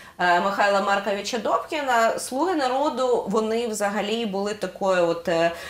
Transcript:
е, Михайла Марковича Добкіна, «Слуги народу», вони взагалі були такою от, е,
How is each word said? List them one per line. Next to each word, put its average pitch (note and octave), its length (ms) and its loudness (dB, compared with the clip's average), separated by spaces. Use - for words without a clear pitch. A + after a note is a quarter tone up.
е, F3+ 220 4
Михайла G3 400 2
Марковича G3+ 560 -2
Добкіна, B3 840 0
«Слуги D#4+ 360 -2
народу», B3+ 720 0
вони A3 400 0
взагалі G#3 580 -2
були G3+ 280 -4
такою F#3 540 0
от, E3+ 200 -2
е, E3+ 240 2